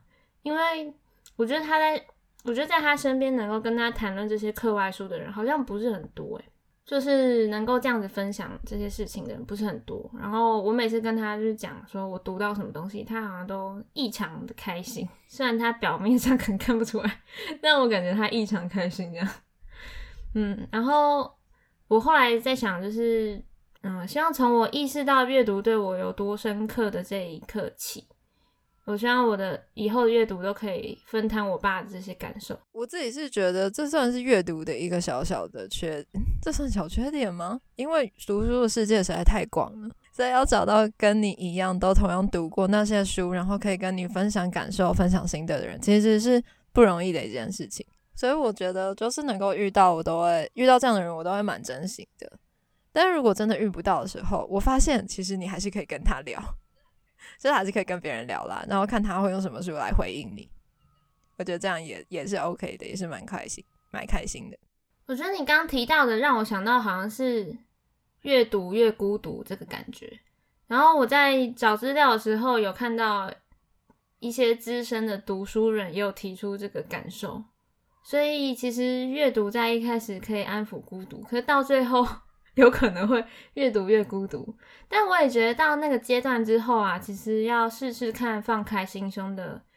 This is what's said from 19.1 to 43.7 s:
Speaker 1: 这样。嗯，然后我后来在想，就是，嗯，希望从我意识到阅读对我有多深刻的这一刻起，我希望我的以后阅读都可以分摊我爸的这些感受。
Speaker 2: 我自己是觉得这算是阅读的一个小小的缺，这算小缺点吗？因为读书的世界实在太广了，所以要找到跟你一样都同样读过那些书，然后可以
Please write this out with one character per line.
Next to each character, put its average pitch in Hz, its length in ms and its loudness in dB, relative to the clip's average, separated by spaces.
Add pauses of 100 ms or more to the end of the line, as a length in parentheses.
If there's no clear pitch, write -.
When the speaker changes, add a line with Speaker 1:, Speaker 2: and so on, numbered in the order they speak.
Speaker 1:
这 165 60 -10
样。 190 100 -2 (1040)
嗯， 208 380 -4
然 226 120 -2
后 294 480 2 (560)
我 220 120 6
后 294 160 6
来 240 240 6
在 262 160 -2
想， 196 260 -2
就 202 100 -6
是， 220 480 -2 (440)
嗯， 185 240 -6
希 285 120 -4
望 320 140 2
从 240 240 2
我 226 140 4
意 285 160 -2
识 277 180 -4
到 269 200 6
阅 262 180 4
读 202 180 -2
对 220 160 2
我 190 200 -2
有 185 140 -4
多 202 240 -4
深 208 300 -4
刻 214 240 -2
的 180 140 -6
这 185 240 -8
一 160 120 -12
刻 - 380 -8
起， - 300 -12 (800)
我 208 120 -4
希 220 80 -4
望 247 220 4
我 214 100 2
的 190 240 -4 (120)
以 214 160 -2
后 233 180 4
阅 226 180 4
读 190 160 -4
都 196 120 -2
可 208 200 -8
以 208 320 -8
分 220 220 -2
摊 214 200 -2
我 180 100 -2
爸 190 260 -2
的 196 80 -16
这 185 100 -12
些 190 140 -12
感 - 240 -12
受。 - 180 -12 (140)
Speaker 2:
我 233 160 -10
自 349 120 -10
己 240 120 -4
是 277 180 -8
觉 185 220 0
得 190 180 0
这 294 180 -4
算 277 240 2
是 247 100 -4
阅 240 200 4
读 165 240 -4
的 156 100 -4
一 165 140 -4
个 175 100 0
小 143 240 -2
小 123 240 -2
的 98 200 -12
缺， 156 360 -6 (380)
这 311 100 -4
算 294 160 -2
小 196 200 -2
缺 240 240 -2
点 262 200 -2
吗？ 175 280 -6 (160)
因 269 160 -6
为 285 200 2 (140)
读 208 180 0
书 240 180 2
的 226 80 4
世 214 180 0
界 214 160 6
实 185 60 -4
在 175 140 -2
太 190 220 6
广 - 260 -2 (100)
了， 214 80 -10 (220)
所 247 140 -2
以 254 60 0
要 254 120 4
找 220 220 4
到 214 320 6
跟 214 240 4
你 208 120 2
一 175 220 -6
样 185 220 0
都 185 160 4
同 196 160 6
样 185 200 2
读 165 200 -2
过 190 180 0
那 208 160 4
些 208 220 2
书， 180 280 -2
然 180 120 -2
后 196 140 -2
可 202 100 -2
以 185 80 0